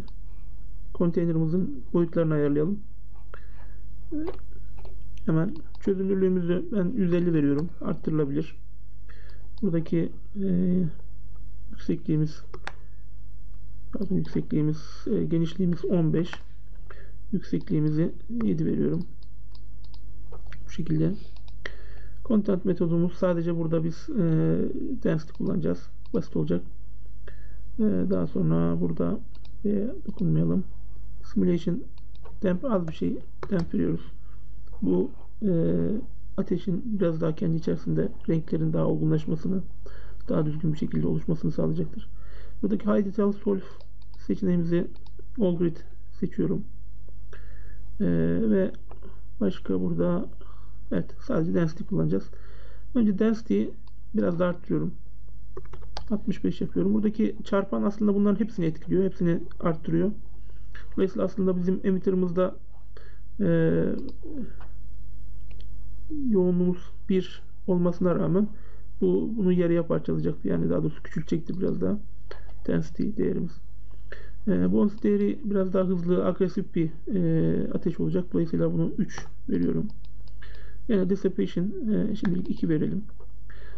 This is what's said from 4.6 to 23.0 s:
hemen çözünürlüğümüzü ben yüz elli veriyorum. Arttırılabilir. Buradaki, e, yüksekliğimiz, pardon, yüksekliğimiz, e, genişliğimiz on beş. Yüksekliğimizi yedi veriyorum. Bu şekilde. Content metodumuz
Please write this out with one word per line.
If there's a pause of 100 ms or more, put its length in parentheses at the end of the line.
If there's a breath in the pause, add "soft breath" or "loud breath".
hemen (240)
çözünürlüğümüzü
ben
yüz
elli
veriyorum. (120)
Arttırılabilir. (1040 loud breath)
Buradaki, (300)
e, (920)
yüksekliğimiz, (1500 loud breath)
pardon,
yüksekliğimiz,
e,
genişliğimiz
on
beş. (1000 loud breath)
Yüksekliğimizi (300)
yedi
veriyorum. (1600)
Bu
şekilde. (1120 loud breath)
Content
metodumuz